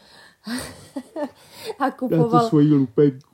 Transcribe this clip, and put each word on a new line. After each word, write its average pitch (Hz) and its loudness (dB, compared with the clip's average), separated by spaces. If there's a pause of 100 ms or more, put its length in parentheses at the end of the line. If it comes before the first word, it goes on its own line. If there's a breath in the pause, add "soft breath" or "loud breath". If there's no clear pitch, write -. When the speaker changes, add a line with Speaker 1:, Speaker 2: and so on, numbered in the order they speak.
(460 loud breath)
Speaker 1:
<laughs> - -14
A - -2
Speaker 2:
Na 269 -2
tu - -20 (100)
Speaker 1:
kupovala 226 2
Speaker 2:
svoji 151 2
lupenku. 139 0